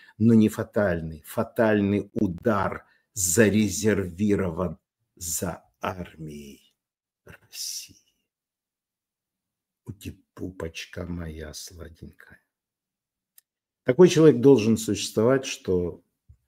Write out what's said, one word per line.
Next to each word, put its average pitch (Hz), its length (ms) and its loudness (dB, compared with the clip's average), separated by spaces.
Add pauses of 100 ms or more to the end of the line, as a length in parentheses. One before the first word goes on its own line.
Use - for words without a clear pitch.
(180)
но 113 160 6
не 107 140 6
фатальный. 85 800 -4
Фатальный 104 880 0
удар 95 680 -4 (300)
зарезервирован 95 1600 0 (380)
за 82 480 -8 (160)
армией 78 960 -14 (480)
России. - 720 -14 (1900)
Ути, - 320 -16 (180)
пупочка 90 720 -12
моя 80 480 -12
сладенькая. - 840 -20 (1500)
Такой 175 220 6
человек 151 320 6
должен 113 360 6
существовать, 117 720 -2
что 87 560 -4 (460)